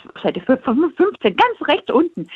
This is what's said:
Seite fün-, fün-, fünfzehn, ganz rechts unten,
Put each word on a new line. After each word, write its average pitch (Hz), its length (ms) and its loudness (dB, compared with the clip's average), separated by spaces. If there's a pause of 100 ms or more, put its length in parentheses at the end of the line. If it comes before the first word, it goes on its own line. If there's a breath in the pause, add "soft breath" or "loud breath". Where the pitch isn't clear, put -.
(220)
Seite 180 200 -4
fün-, 254 200 0
fün-, 277 340 0
fünfzehn, 349 420 0
ganz 440 320 0
rechts 339 220 0
unten, 320 300 0 (140 loud breath)